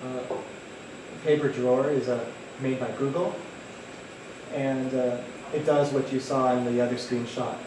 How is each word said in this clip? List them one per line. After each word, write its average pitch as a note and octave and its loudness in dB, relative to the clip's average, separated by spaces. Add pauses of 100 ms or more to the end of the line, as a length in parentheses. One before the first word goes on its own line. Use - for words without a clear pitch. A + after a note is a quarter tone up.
Uh, B2+ -4 (880)
Paper D3 6
Drawer B2+ 4
is, B2+ 2
uh, B2 2 (360)
made C3 0
by A#2+ -2
Google, C#3 0 (1200)
and, C3 0
uh, B2 4 (360)
it D3 0
does C#3+ 6
what C3+ 2
you C3 2
saw C3 4
in B2 2
the A#2+ 4
other A#2+ 4
screenshot A#2+ -2 (100)